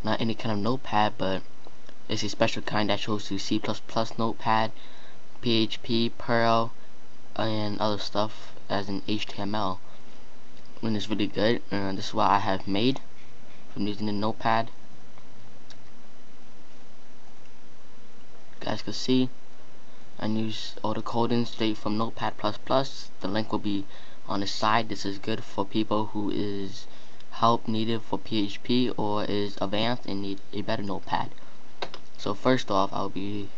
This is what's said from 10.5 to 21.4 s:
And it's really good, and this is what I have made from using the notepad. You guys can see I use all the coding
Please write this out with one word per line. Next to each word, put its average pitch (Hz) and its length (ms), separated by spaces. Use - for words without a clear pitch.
And 113 160
it's 101 120
really 104 180
good, 107 340
and 98 260
this - 120
is - 40
what 101 160
I 98 100
have 95 280
made 113 320
from 101 140
using 107 200
the 104 40
notepad. 113 580
You - 60
guys 110 160
can 104 100
see 127 380
I 107 60
use 110 580
all 107 120
the 110 60
coding 117 440